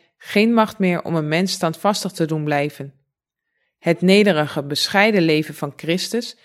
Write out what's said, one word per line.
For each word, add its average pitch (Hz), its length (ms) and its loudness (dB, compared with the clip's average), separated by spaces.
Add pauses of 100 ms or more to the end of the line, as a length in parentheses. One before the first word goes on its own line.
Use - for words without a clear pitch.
(160)
geen 226 380 0
macht 220 240 0
meer 180 240 0
om 165 120 -6
een 156 140 -2
mens 180 240 0
standvastig 185 600 -2
te 170 120 -2
doen 156 200 -4
blijven. 143 500 -4 (840)
Het 170 220 0
nederige, 180 640 4
bescheiden 196 600 0
leven 156 320 0
van 143 220 -8
Christus 185 680 -4